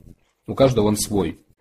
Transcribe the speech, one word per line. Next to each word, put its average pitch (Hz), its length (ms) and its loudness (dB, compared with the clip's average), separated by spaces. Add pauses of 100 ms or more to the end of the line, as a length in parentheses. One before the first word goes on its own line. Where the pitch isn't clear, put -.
(480)
У 110 60 -8
каждого 117 340 2
он 104 100 0
свой. 95 420 -4 (220)